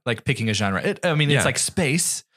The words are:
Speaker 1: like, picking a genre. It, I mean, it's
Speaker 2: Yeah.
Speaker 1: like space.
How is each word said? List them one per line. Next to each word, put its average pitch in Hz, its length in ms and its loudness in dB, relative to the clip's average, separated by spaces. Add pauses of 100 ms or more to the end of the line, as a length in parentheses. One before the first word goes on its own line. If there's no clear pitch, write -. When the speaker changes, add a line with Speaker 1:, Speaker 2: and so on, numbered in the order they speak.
Speaker 1:
like, 117 180 -4
picking 120 260 -2
a 107 40 2
genre. 98 280 0
It, - 240 -2
I 170 100 2
mean, 147 140 2
it's 143 100 4
Speaker 2:
Yeah. 101 40 4
Speaker 1:
like 135 160 0
space. - 640 -2 (140)